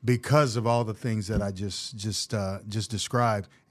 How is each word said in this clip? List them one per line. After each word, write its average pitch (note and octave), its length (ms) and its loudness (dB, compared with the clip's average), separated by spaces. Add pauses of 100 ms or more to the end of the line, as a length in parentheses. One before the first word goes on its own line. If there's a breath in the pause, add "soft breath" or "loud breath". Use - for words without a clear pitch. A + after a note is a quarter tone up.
because B2 500 4
of A2+ 100 0
all A#2 200 2
the G#2+ 100 -4
things A2 320 -2
that G#2 160 0
I G2+ 80 -2
just, G2 460 -6
just, G#2 380 -4
uh, G2 340 -2
just G#2 200 -4
described. A2 600 0 (220 soft breath)